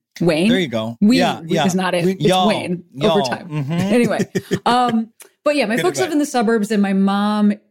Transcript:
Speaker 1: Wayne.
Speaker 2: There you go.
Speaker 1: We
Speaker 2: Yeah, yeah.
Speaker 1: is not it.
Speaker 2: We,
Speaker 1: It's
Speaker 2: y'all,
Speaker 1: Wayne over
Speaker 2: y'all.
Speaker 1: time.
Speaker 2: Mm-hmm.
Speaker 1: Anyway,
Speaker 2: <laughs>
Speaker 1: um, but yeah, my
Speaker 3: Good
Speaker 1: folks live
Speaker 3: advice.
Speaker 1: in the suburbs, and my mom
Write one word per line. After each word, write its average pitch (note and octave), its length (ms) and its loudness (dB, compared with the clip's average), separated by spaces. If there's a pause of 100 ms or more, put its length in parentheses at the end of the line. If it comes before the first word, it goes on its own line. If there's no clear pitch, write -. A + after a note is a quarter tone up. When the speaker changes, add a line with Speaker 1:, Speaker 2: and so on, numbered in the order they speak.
(200)
Speaker 1:
Wayne. E3+ 280 2
Speaker 2:
There A#3 100 2
you E3+ 100 -2
go. A2+ 320 -6
Speaker 1:
We G#3 180 4
Speaker 2:
Yeah, D#3 280 0
yeah. D#3+ 200 0
Speaker 1:
is F3 80 0
not F3+ 200 -2
it. E3+ 100 0
Speaker 2:
We, F#3 80 2
Speaker 1:
It's F#3 120 -4
Speaker 2:
y'all, F#3 240 4
Speaker 1:
Wayne F3 360 -4 (180)
over G3+ 180 2
Speaker 2:
y'all. - 60 2
Speaker 1:
time. - 220 -6
Speaker 2:
Mm-hmm. D3 240 -6
Speaker 1:
Anyway, G3 580 0 (160)
Speaker 2:
<laughs> - 200 -4
Speaker 1:
um, A#3 460 0 (320)
but D4 120 0
yeah, B3 100 0
my A3 100 -2
Speaker 3:
Good C#4+ 60 -2
Speaker 1:
folks F4+ 160 -2
live F#4 80 0
Speaker 3:
advice. D#4+ 80 -6
Speaker 1:
in D4 40 0
the D4 80 0
suburbs, A3+ 440 0
and G#3 120 2
my G3 100 0
mom G3+ 600 2 (180)